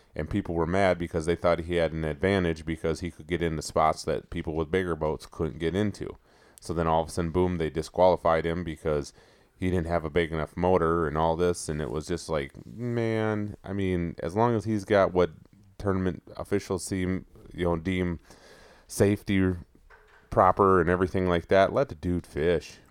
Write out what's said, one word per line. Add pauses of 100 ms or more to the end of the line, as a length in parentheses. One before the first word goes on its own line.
(160)
And
people
were
mad
because
they
thought
he
had
an
advantage
because
he
could
get
into
spots
that
people
with
bigger
boats
couldn't
get
into. (420)
So
then
all
of
a
sudden,
boom,
they
disqualified
him
because (420)
he
didn't
have
a
big
enough
motor
and
all
this.
And
it
was
just
like, (140)
man,
I
mean,
as
long
as
he's
got
what (460)
tournament (140)
officials
seem, (280)
you
know,
deem (680)
safety (760)
proper
and
everything
like
that,
let
the
dude
fish. (180)